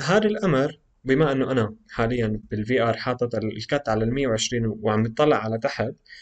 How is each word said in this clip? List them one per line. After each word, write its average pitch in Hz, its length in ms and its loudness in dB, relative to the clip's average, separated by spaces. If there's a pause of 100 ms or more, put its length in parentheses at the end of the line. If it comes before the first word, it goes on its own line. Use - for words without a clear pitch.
هذا 208 280 2
الأمر 160 500 0 (260)
بما 139 280 2
إنه 131 200 0
أنا 110 220 0 (160)
حاليًا 117 500 0 (100)
بالفي 113 320 0
آر 113 140 0
حاطط 123 380 -2
ال-، 110 220 -2
الكات 127 320 -4
على 110 160 2
المية 131 220 0
وعشرين 113 400 0
وعم 110 360 0
بتطلع 123 340 4
على 110 220 -2
تحت، 120 340 -2 (300)